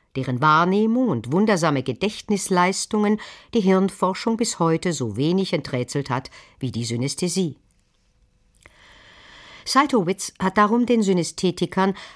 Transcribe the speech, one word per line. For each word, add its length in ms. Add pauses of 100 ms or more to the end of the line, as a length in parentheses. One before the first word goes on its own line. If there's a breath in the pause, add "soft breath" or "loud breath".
(180 soft breath)
deren 240
Wahrnehmung 680
und 220
wundersame 520
Gedächtnisleistungen 1400 (340 loud breath)
die 80
Hirnforschung 760
bis 240
heute 320
so 240
wenig 380
enträtselt 560
hat 220 (280 loud breath)
wie 120
die 140
Synästhesie. 680 (2000 loud breath)
Seitowitz 760
hat 180
darum 280
den 180
Synästhetikern 880 (220 loud breath)